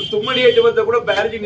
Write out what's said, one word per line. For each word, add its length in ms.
తుమ్మడి 380
ఎటు 120
వద్ద 180
కూడా 200
బ్యారేజీ 460